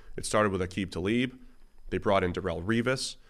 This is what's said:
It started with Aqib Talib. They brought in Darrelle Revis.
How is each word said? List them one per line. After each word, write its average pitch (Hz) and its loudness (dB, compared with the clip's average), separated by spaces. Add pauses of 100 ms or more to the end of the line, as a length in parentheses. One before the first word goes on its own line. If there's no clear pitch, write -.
(160)
It - -6
started 107 4
with 92 0
Aqib 92 -4
Talib. 120 0 (520)
They 92 -2
brought 98 4
in 90 2
Darrelle 85 -4
Revis. 117 0 (120)